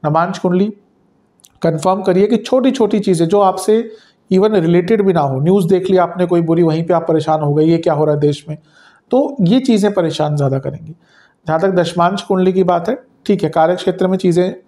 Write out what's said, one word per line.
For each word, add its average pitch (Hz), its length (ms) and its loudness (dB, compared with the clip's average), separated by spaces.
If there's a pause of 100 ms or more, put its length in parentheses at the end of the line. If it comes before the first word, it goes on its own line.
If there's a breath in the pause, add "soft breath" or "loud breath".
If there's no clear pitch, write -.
नवांश 165 340 -2
कुंडली, 190 340 0 (880)
कन्फर्म 170 400 -2
करिए 190 260 2
कि 226 100 0
छोटी-छोटी 233 640 0
चीज़ें 170 280 0
जो 202 120 2
आपसे 214 520 0 (420 loud breath)
even 202 200 2
रिलेटेड 175 480 2
भी 190 120 2
ना 170 60 2
हो, 135 200 -2
न्यूज़ 180 280 2
देख 180 220 0
लिया 185 140 4
आपने 180 220 -2
कोई 170 160 0
बुरी, 165 220 2
वहीं 160 200 0
पे 170 100 -2
आप 165 140 0
परेशान 156 340 0
हो 143 120 -2
गए, 151 120 2
ये 165 120 2
क्या 165 160 0
हो 151 120 0
रहा 151 100 0
है 147 60 -2
देश 147 280 0
में, 151 80 -10 (540 soft breath)
तो 277 300 0
ये 190 180 2
चीज़ें 208 340 0
परेशान 151 420 -2
ज़्यादा 135 240 -2
करेंगी। 151 360 -12 (520 soft breath)
जहाँ 160 120 0
तक 196 100 0
दशमांश 175 520 0
कुंडली 185 320 0
की 185 100 2
बात 175 260 -2
है, 254 140 -6 (220)
ठीक 196 180 0
है, 156 60 -2
कार्य 165 260 0
क्षेत्र 185 320 -2
में 185 100 -2
चीज़ें 180 380 0 (120)